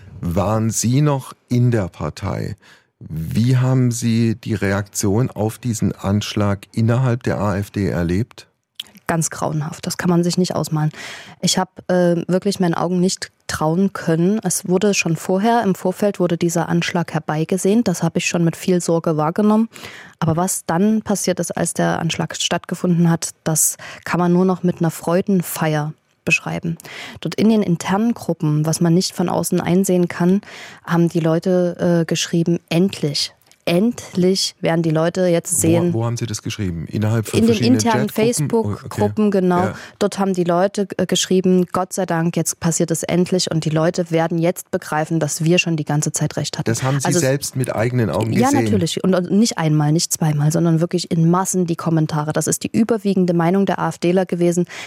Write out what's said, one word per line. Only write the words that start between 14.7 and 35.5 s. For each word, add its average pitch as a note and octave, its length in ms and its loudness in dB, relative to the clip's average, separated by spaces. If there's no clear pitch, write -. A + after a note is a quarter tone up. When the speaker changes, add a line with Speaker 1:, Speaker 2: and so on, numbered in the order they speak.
Speaker 2:
schon E3 220 0
vorher A3+ 480 2
im F#3+ 100 2
Vorfeld F#3+ 460 -2
wurde E3+ 180 2
dieser E3+ 320 0
Anschlag E3+ 440 0
herbeigesehnt. F#3 760 0
Das F3 160 -2
hab E3 140 0
ich - 100 -2
schon F3 160 0
mit E3 120 2
viel F3+ 260 0
Sorge E3 360 0
wahrgenommen. G#3 520 2
Aber D#3+ 160 2
was F3+ 320 -2
dann G#3 340 2
passiert F#3+ 380 -2
ist, - 180 -4
als E3+ 160 -2
der E3+ 260 0
Anschlag E3 360 -4
stattgefunden E3+ 760 0
hat, E3 200 0
das - 340 0
kann E3 160 -2
man F3 120 2
nur F3+ 140 4
noch F#3 160 0
mit F3 180 0
einer E3 120 2
Freudenfeier E3 1000 -2
beschreiben. E3 520 -4
Dort D#3+ 120 -6
in G#3+ 160 4
den G#3+ 140 4
internen G3+ 500 0
Gruppen, D3+ 540 -2
was D#3+ 140 0
man E3+ 120 4
nicht F#3 220 0
von F#3 140 -2
außen F3 300 0
einsehen F3+ 480 2
kann, F3+ 340 0
haben E3+ 260 2
die E3+ 100 -2
Leute, F3 800 0
äh, D#3+ 40 0
geschrieben: E3+ 540 0
„Endlich. E3+ 640 -2
Endlich F#3+ 960 0
werden E3 200 2
die E3 80 0
Leute E3+ 380 0
jetzt E3+ 340 0